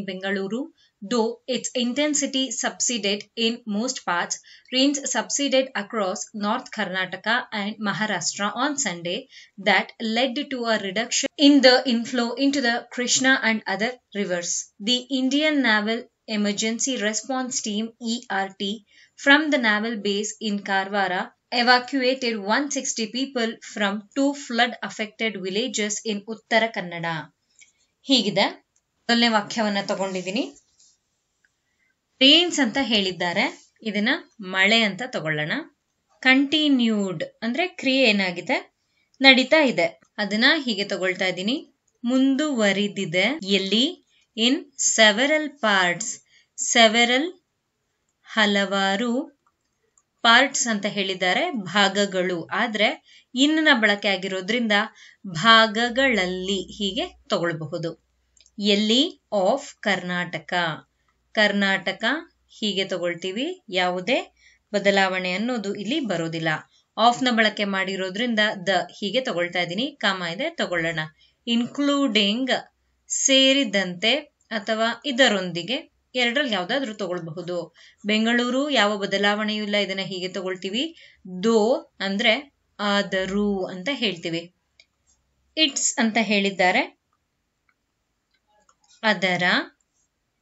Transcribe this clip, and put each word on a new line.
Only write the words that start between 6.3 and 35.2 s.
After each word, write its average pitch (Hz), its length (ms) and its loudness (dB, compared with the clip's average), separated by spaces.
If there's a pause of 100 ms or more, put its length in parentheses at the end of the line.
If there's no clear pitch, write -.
North 233 220 -2 (100)
Karnataka 185 580 -4 (260)
and 208 120 -4 (140)
Maharashtra 202 640 -2 (140)
on 302 80 0 (140)
Sunday, 175 320 -4 (520)
that 196 200 4 (280)
led 247 200 0 (160)
to 247 60 -6 (140)
a 214 40 0 (100)
reduction 226 420 -2 (180)
in 294 80 10 (120)
the 254 80 8 (180)
inflow 240 360 0 (160)
into 277 220 2
the 233 80 2 (200)
Krishna 254 380 2 (160)
and 220 120 0 (140)
other 190 160 -2 (300)
rivers. 175 300 -4 (380)
The 247 100 2 (220)
Indian 294 360 2 (120)
Naval 220 320 0 (360)
Emergency 220 580 -2 (140)
Response 254 460 -4 (120)
Team, 208 180 -4 (300)
E - 20 -4 (300)
R - 20 -8 (100)
T, 202 140 -4 (500)
from 285 180 8 (120)
the 277 160 2
naval 214 260 0 (140)
base 202 240 -2 (160)
in 202 80 -2 (120)
Karwara 190 540 0 (380)
evacuated 247 760 2 (160)
one 262 120 2 (120)
sixty 254 300 -4 (100)
people 247 340 -4 (220)
from 208 200 -2 (240)
two 277 140 2 (160)
flood 233 260 0 (160)
affected 214 460 -6 (100)
villages 208 520 -4 (160)
in 202 60 -4 (160)
Uttara 226 420 0
Kannada. 170 360 -6 (1000)
ಹೀಗಿದೆ, 208 360 2 (600)
ಮೊದಲನೇ 233 280 4
ವಾಕ್ಯವನ್ನ 208 540 0
ತಗೊಂಡಿದ್ದೀನಿ. 190 540 -2 (1800)
ರೇನ್ಸ್ 311 420 6
ಅಂತ 214 140 -2 (120)
ಹೇಳಿದ್ದಾರೆ, 185 540 0 (440)
ಇದನ್ನ 208 240 0 (420)
ಮಳೆ 202 320 4
ಅಂತ 180 140 -6 (140)
ತಗೊಳ್ಳೋಣ. 156 380 -4 (760)